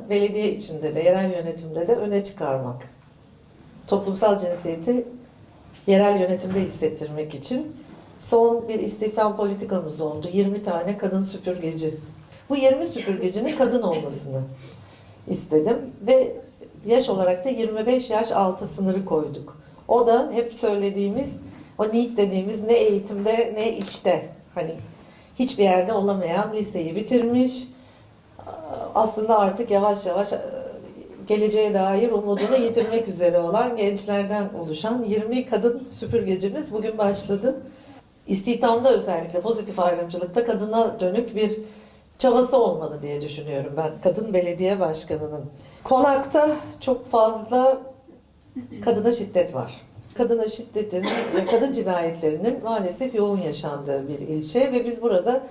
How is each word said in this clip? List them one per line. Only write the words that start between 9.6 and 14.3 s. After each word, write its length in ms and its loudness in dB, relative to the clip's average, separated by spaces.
oldu. 320 -6
Yirmi 300 2
tane 360 -2
kadın 200 -2
süpürgeci. 760 -4
Bu 80 -2
yirmi 300 4
süpürgecinin 680 -2
kadın 260 2
olmasını 580 -4